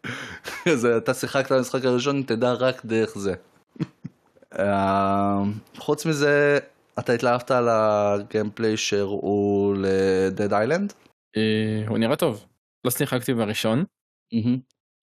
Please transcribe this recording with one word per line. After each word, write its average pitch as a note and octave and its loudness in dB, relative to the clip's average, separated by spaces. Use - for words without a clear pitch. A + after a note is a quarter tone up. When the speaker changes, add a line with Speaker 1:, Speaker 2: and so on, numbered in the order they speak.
Speaker 1:
<laughs> - -4
אז A#2+ 2
אתה A#2 2
שיחקת C3 -2
במשחק C3 0
הראשון, C3 0
תדע B2 0
רק B2+ -2
דרך A2 -2
זה. G2 -2
<laughs> - -12
אה, G2 0
חוץ D3 -2
מזה, C#3+ 2
אתה A#2+ 0
התלהבת B2 0
על A#2+ 2
הגיימפליי G#2+ 2
שהראו G2+ 0
ל-Dead F#2+ 2
Island? D3 0
Speaker 2:
אה, G#2+ -2
הוא A2 -2
נראה A2+ 0
טוב. A#2+ -2
לא B2+ -2
שיחקתי C3 -2
בראשון, A2+ 0
Speaker 1:
מהמם. A#2+ 0